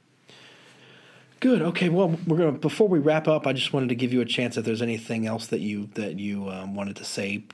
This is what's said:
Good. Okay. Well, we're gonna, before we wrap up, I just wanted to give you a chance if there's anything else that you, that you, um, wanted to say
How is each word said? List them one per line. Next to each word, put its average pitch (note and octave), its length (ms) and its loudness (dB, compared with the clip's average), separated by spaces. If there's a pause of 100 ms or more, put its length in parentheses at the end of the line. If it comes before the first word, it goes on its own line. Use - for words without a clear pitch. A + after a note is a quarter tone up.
(1400)
Good. B3 220 4
Okay. F3 260 2
Well, E3 380 4
we're D#3+ 100 4
gonna, E3 160 4
before D3+ 360 2
we F3+ 100 4
wrap D#3 280 2
up, D#3 200 2
I C3+ 80 0
just B2+ 180 -4
wanted C3 160 0
to B2+ 60 0
give B2 180 -2
you B2+ 80 4
a A#2 60 0
chance A#2+ 320 -2
if A2 60 -4
there's A2+ 180 0
anything A2+ 440 -2
else A2 200 -4
that G#2+ 140 -2
you, G#2 340 -4
that G2 240 -6
you, G2+ 320 -4
um, F#2+ 240 -8
wanted G2+ 220 -6
to - 80 -16
say G2+ 500 -6